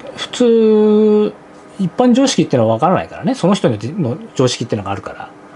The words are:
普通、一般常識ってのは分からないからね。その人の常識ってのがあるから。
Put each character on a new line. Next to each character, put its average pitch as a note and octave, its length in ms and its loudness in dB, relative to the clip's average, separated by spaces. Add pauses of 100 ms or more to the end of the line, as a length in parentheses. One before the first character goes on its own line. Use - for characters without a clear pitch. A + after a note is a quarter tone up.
(160)
普 - 120 -12
通、 G#3+ 1040 2 (460)
一 F#3 180 -2
般 B3 160 4
常 C4+ 140 2
識 F#3+ 160 0
っ - 60 -4
て C3 100 0
の A2+ 100 2
は A2+ 80 0
分 A2 40 -4
か D#3+ 80 2
ら F#3 60 2
な F#2 100 -2
い - 40 -14
か - 80 -18
ら - 80 -10
ね。 A#3+ 100 -2
そ - 120 -2
の G3+ 80 2
人 F3+ 160 0
の A#2+ 480 -4 (160)
常 B2+ 140 2
識 - 160 -6
っ - 20 -8
て A#2 100 -4
の G2+ 60 -4
が G2 80 -8
あ G2 40 -6
る G2 80 -10
か - 100 -14
ら。 - 180 -16 (260)